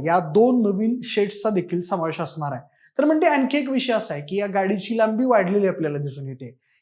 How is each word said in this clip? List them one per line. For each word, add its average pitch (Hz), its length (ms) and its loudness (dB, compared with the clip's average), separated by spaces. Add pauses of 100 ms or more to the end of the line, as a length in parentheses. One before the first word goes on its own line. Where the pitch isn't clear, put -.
या 170 140 4
दोन 220 420 4
नवीन 220 420 0
शेड्सचा - 460 -2
देखील 175 320 -2
समावेश 165 400 -4
असणार 151 300 -6
आहे. 123 100 -8 (360)
तर 277 80 4
म्हणजे 311 220 4
आणखी 277 300 2
एक 269 120 -2
विषय 247 240 0
असा 208 200 -2
आहे 147 160 -8
की 190 80 -4
या 202 100 -2
गाडीची 196 500 -2
लांबी 220 280 2
वाढलेली 202 420 4
आपल्याला 151 300 -2
दिसून 139 300 -8
येते. 135 320 -14 (220)